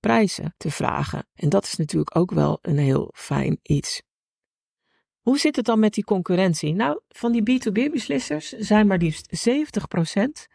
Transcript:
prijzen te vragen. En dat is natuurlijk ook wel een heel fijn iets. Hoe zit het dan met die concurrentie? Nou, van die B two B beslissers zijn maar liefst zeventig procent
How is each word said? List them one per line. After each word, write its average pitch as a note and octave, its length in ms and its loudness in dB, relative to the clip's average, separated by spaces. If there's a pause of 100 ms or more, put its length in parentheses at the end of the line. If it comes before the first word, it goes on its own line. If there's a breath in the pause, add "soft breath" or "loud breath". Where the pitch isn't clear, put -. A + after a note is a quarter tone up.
prijzen A3 560 0
te - 140 -6
vragen. - 640 -4
En - 140 -2
dat G3 160 2
is - 120 -8
natuurlijk D3+ 400 -2
ook F3+ 140 2
wel D3 320 0
een C#3+ 160 0
heel C3+ 360 2
fijn C#3 480 -4
iets. - 400 -2 (1200)
Hoe C4+ 180 2
zit D4+ 180 0
het A#3 80 -2
dan A3+ 140 2
met G#3+ 160 4
die G3+ 100 -2
concurrentie? F3+ 680 0
Nou, C4 340 -2
van - 240 -2
die A#3 100 2
B B3+ 180 2
two A3 120 -2
B C4 200 0
beslissers C#4+ 560 -4
zijn G#3+ 380 4
maar F#3+ 120 4
liefst E3 320 -2
zeventig B3+ 580 -2
procent G3 640 -2